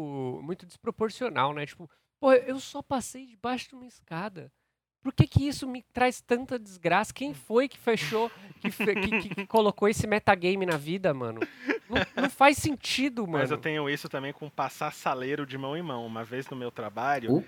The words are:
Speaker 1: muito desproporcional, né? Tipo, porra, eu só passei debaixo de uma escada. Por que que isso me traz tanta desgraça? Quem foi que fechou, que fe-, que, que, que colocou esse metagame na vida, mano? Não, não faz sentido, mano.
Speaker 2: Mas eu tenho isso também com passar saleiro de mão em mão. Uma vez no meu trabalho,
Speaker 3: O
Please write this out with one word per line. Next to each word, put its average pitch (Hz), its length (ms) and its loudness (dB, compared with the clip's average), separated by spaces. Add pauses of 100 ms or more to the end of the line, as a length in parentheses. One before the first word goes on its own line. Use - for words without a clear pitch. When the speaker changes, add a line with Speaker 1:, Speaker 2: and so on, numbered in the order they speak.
(440)
Speaker 1:
muito 175 220 -10
desproporcional, 175 880 -2
né? 147 140 -4
Tipo, 170 200 -18 (320)
porra, 262 180 8
eu 262 220 0
só 285 220 -10
passei 262 460 -4
debaixo 240 420 -6
de 269 60 -20
uma 254 100 -18
escada. 175 680 -10 (520)
Por 262 100 -4
que - 140 6
que 277 200 0
isso 277 200 -6
me 247 160 -8 (100)
traz 247 260 0
tanta 247 380 -2
desgraça? 190 560 0
Quem 277 220 -8
foi 247 340 2
que - 80 -20
fechou, 226 540 0 (280)
que 190 120 -4
fe-, 202 240 0
que, 202 260 0
que, 202 140 -8
que 202 100 -6
colocou 208 420 4
esse 220 200 2
metagame 196 580 4
na 175 100 2
vida, 160 380 0
mano? 117 260 -4 (480)
Não, 214 360 0
não 277 80 2
faz 277 260 8
sentido, 254 680 -2
mano. 165 160 -2
Speaker 2:
Mas 131 80 0
eu 151 80 -2
tenho 151 280 -2
isso 143 220 -2
também 139 240 -6
com 151 160 -12
passar 151 420 -4
saleiro 139 540 -2
de 131 100 -10
mão 135 220 -4
em 175 60 -6
mão. 127 200 -6
Uma 113 200 -6
vez 123 260 -8
no 135 80 -10
meu 123 140 -6
trabalho, 117 640 -2
Speaker 3:
O 175 120 2